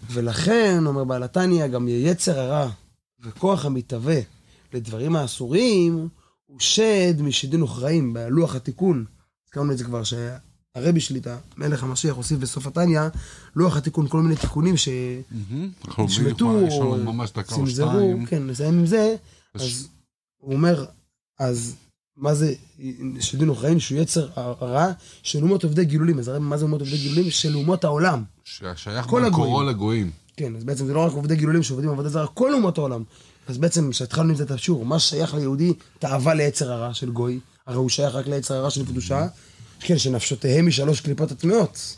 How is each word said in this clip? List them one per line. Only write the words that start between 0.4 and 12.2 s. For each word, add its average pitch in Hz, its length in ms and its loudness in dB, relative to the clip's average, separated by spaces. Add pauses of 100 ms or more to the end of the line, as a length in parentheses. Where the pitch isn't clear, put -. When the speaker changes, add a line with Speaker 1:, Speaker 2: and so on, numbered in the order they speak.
Speaker 1:
אומר 139 180 0
בעל 127 200 -2
התניא, 175 440 2
גם 123 200 -2
יצר 143 520 0
הרע 135 300 -2 (560)
וכוח 170 400 -2
המתהווה 131 540 -2 (540)
לדברים 120 420 -4
האסורים, 165 920 2 (380)
הוא 139 140 -20
שד 202 640 2
משדים 139 420 0
וכרעים. 127 500 0
בלוח 131 420 2
התיקון, 135 500 0 (420)
הזכרנו 143 240 -2
את 131 60 -2
זה 123 60 -6
כבר, 120 200 -6
שהרבי 123 960 -2
שליט"א, 120 360 -6 (220)
מלך 147 260 -2
המשיח, 131 320 -2
הוסיף 127 240 -2